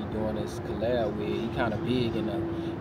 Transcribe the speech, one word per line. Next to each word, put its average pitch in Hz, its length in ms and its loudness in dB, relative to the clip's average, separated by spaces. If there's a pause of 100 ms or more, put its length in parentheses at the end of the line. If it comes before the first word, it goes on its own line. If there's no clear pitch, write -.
(120)
doing 107 240 0
this 104 240 -2
collab 110 560 0
with, 104 120 -2
he - 200 0
kinda 117 300 0
big 120 360 2
in 110 120 0
the 104 120 0 (420)